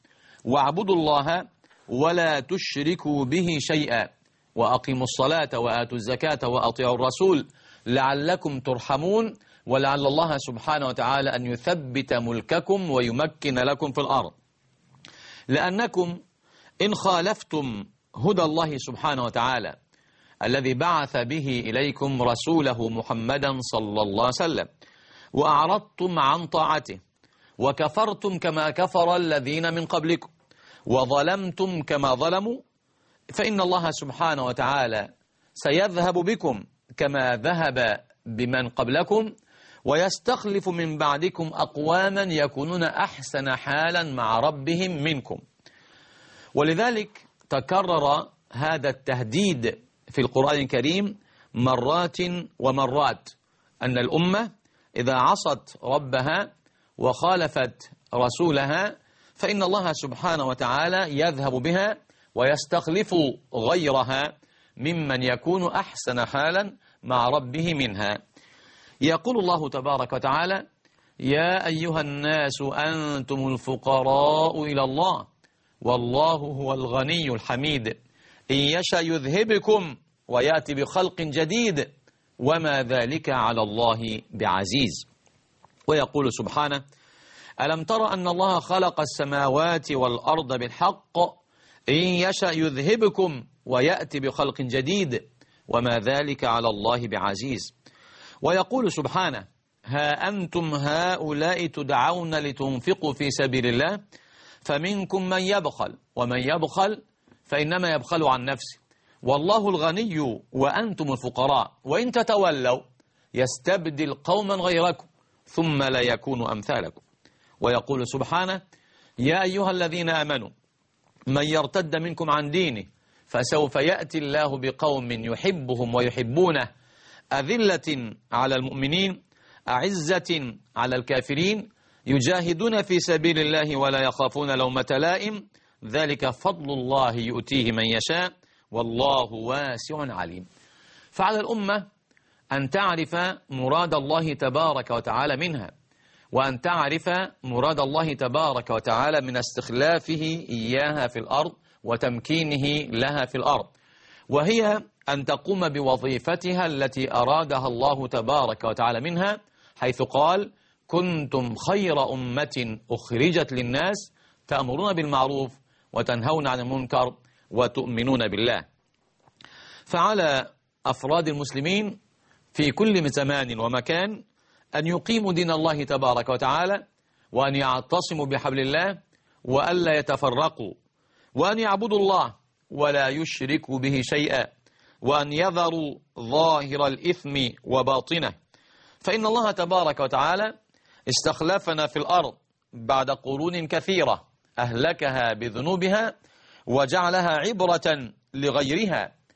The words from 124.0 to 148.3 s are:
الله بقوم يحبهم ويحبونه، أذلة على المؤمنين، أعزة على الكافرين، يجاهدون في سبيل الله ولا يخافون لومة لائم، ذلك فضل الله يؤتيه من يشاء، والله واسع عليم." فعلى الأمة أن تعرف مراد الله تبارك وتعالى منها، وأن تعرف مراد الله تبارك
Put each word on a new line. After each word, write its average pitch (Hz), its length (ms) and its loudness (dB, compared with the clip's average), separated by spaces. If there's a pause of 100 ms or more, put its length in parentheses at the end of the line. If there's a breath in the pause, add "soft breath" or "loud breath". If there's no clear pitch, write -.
الله 147 400 -2
بقوم 131 520 -2
يحبهم 120 840 -2
ويحبونه، 123 880 0 (520 loud breath)
أذلة 147 840 0 (180)
على 131 220 2
المؤمنين، 139 680 -2 (460 soft breath)
أعزة 160 880 -2 (200)
على 127 200 0
الكافرين، 143 720 -2 (380 soft breath)
يجاهدون 175 760 2
في 180 180 2
سبيل 165 380 2
الله 151 380 2
ولا 135 240 2
يخافون 135 500 0
لومة 131 400 0
لائم، 190 560 0 (380 soft breath)
ذلك 139 460 0
فضل 151 420 -4
الله 131 400 2
يؤتيه 120 600 -2
من 113 120 2
يشاء، 160 480 0 (380 soft breath)
والله 117 640 0
واسع 131 840 -6
عليم." 90 320 -8 (640 soft breath)
فعلى 214 300 0
الأمة 208 460 -2 (640 soft breath)
أن 135 180 -2
تعرف 175 440 0 (360)
مراد 147 440 0
الله 156 400 0
تبارك 139 560 0
وتعالى 120 460 -2
منها، 147 340 -6 (640 soft breath)
وأن 131 280 0
تعرف 160 500 0 (320)
مراد 131 380 0
الله 147 340 0
تبارك 131 560 0